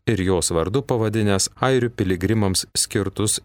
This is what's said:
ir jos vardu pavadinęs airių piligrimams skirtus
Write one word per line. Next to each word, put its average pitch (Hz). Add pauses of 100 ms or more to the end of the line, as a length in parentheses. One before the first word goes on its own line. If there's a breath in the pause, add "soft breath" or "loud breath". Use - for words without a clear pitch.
ir 107
jos 90
vardu 90
pavadinęs 107 (120)
airių 120
piligrimams 95
skirtus 101